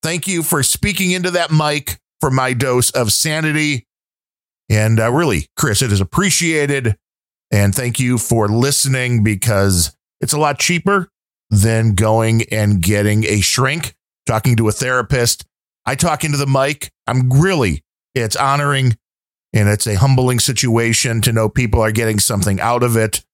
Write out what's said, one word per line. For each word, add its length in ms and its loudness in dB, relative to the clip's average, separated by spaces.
Thank 260 -6
you 140 -2
for 220 -2
speaking 480 -2
into 200 0
that 200 -2
mic 480 -2
for 120 0
my 220 0
dose 360 0
of 240 -2
sanity." 720 -2
And, 300 2
uh, 120 2
really, 440 0
Chris, 280 -2
it 80 0
is 100 2
appreciated. 960 -2
And 240 2
thank 240 -4
you 180 0
for 320 0
listening, 760 0
because 720 0
it's 140 -4
a 60 -2
lot 200 0
cheaper 500 0
than 420 2
going 580 2
and 300 2
getting 420 0
a 160 0
shrink, 560 -2
talking 300 0
to 120 2
a 40 0
therapist. 760 -2
I 80 -4
talk 300 -2
into 140 -4
the 100 -2
mic. 440 0
I'm 240 0
really, 540 2
it's 200 -2
honoring, 640 0
and 160 4
it's 160 0
a 80 -2
humbling 460 2
situation 840 0
to 100 0
know 160 2
people 340 0
are 100 2
getting 260 0
something 420 0
out 220 0
of 160 0
it. 260 -2